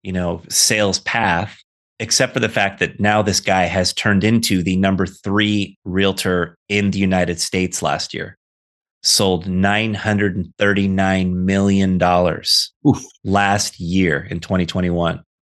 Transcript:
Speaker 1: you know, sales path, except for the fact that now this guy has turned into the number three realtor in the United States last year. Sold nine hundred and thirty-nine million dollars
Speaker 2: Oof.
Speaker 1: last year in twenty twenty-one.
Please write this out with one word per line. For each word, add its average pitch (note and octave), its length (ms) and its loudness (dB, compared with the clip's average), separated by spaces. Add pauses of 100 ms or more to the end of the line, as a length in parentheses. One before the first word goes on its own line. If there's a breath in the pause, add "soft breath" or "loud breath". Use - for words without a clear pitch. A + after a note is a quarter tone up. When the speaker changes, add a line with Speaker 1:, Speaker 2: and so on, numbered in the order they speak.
Speaker 1:
you F#2+ 100 -8
know, F2+ 360 -4
sales G#2 500 2
path, F#2+ 640 -2 (380)
except B2 340 0
for C3 60 -2
the A2+ 100 0
fact G2 300 -2
that - 200 -4
now G#2 220 2
this G2 180 0
guy F#2 240 0
has F2+ 300 -2
turned G2+ 300 0
into A2 400 2
the F#2 140 0
number F#2+ 280 0
three G#2 800 -2
realtor F#2 720 -2 (120)
in G2+ 220 0
the G2 80 -2
United F2+ 400 0
States F#2 420 -4
last D2 320 -4
year. - 240 -10 (680)
Sold F#2 440 2
nine G2+ 460 0
hundred G#2 420 0
and F2+ 220 -6
thirty-nine F#2+ 880 0
million G2 540 2
dollars F2+ 760 0 (140)
Speaker 2:
Oof. - 160 2 (200)
Speaker 1:
last G2+ 560 0
year F2 520 0
in F2 80 -6
twenty F#2 260 -2
twenty-one. F2 560 -2 (340)